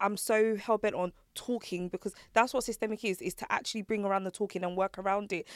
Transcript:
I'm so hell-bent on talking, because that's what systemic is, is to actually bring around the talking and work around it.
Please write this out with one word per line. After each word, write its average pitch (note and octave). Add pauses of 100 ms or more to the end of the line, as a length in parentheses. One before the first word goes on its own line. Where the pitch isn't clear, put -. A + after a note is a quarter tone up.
I'm G#3
so A3
hell-bent G#3+
on F3+ (220)
talking, F#3
because F#3 (200)
that's A#3+
what B3+
systemic A3
is, F#3+
is -
to -
actually G#3+
bring G#3
around G3
the F#3
talking F#3+
and F3+
work F#3+
around G3+
it. E3+